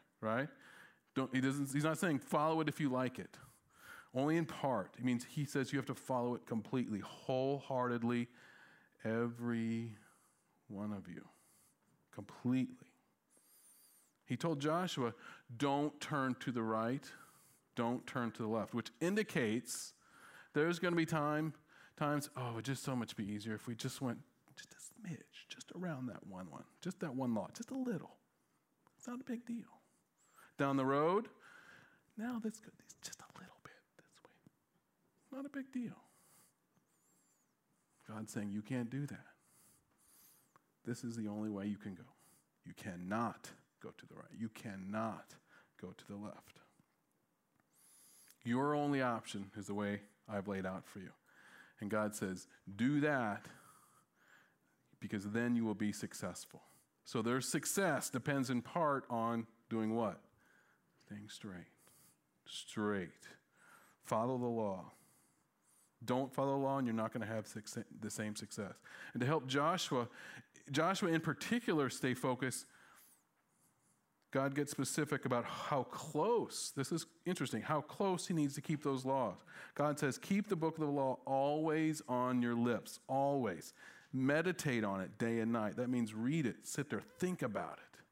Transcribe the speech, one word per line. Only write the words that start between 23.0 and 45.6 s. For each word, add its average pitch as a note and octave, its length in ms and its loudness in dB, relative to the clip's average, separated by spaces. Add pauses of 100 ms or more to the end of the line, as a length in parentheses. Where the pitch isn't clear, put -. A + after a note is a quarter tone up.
be G#2+ 100 -4
easier G#2 280 -4
if G#2+ 140 -8
we A#2+ 80 -4
just - 260 -6
went A#2+ 180 -2 (360)
just - 180 -20
a - 40 -20
smidge, - 720 -14
just - 240 -16
around D3+ 340 -4
that - 200 -8
one, F#2 220 -8
one, - 140 -14 (180)
just - 200 -6
that D3+ 120 -4
one B2+ 200 2
lot, G2+ 200 0
just - 180 -10
a C4+ 60 -4
little. B3 400 -2 (800)
It's - 100 -12
not B3 120 -6
a C4 40 -10
big A#3+ 220 -6
deal. - 360 -8 (760)
Down C#3 200 4
the C3 80 4
road, D#3 420 6 (880)
now A#3 240 -4
that's G#3+ 200 -4
good. - 180 -20
It's - 240 -20
just - 160 -12
a - 80 -20 (100)
little - 240 -20
bit - 120 -20 (240)
this - 260 -20
way. - 1120 -20
Not C#4 80 -6
a C#4 40 -10
big C4+ 240 -6
deal." A#3+ 280 -6 (2000)
God's A2 240 -6
saying, G#2 200 -2
"You G#2 100 -2
can't A#2+ 280 -2
do C#3 160 -4
that. - 280 -12 (1500)
This A#2 180 -4
is A#2 140 -4
the G#2+ 100 -2
only G#2+ 220 -2
way G2+ 180 -2
you G2+ 100 -2
can G2+ 160 -10
go. - 120 -14 (580)
You F2 100 -14
cannot F#2+ 800 -4 (300)
go - 100 -12
to - 140 -20
the - 100 -20
right. - 220 -16
You A2+ 120 -4
cannot G#2 840 -6 (460)